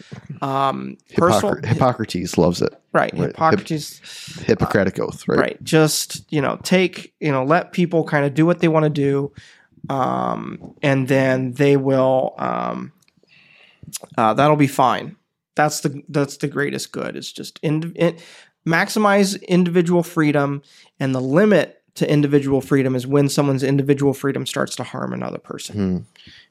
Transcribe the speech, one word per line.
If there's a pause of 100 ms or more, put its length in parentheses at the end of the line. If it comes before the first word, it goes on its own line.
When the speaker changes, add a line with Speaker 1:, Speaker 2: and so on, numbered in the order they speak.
(420)
Speaker 1:
Um, (140)
Speaker 2:
Hippocr-,
Speaker 1:
personal
Speaker 2:
Hippocrates
loves
it. (180)
Speaker 1:
Right.
Speaker 2:
Right.
Hip-,
Speaker 1:
Hippocrates. (460)
Speaker 2:
Hippocratic
oath,
right?
Speaker 1:
Right.
Just,
you
know,
take,
you
know,
let
people
kinda
do
what
they
wanna
do. (560)
Um,
and
then
they
will,
um, (1300)
uh,
that'll
be
fine. (400)
That's
the,
that's
the
greatest
good.
It's
just
in-,
in-, (500)
maximize
individual
freedom, (360)
and
the
limit (160)
to
individual
freedom
is
when
someone's
individual
freedom
starts
to
harm
another
person.
Speaker 2:
Hmm. (540)